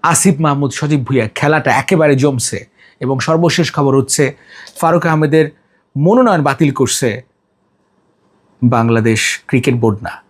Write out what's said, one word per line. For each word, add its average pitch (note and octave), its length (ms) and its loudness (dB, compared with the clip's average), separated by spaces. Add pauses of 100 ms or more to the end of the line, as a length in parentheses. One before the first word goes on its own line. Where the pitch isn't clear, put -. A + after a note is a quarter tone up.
আসিফ D#3+ 400 2
মাহমুদ C#3+ 300 0
সজীব D3 320 -2
ভুঁইয়া A#2 320 0
খেলাটা D3+ 360 0
একেবারে D3 440 2
জমছে। C3 500 -2 (340)
এবং C3 200 -2
সর্বশেষ E3 540 0
খবর C#3 240 2
হচ্ছে C3+ 380 -2 (460)
ফারুক E3 240 0
আহমেদের D#3 440 2 (480)
মনোনয়ন F#3+ 460 2
বাতিল C#3 280 0
করছে B2 500 -2 (1400)
বাংলাদেশ A#2 840 -2
ক্রিকেট B2 280 0
বোর্ড A2 280 -2
না - 260 -12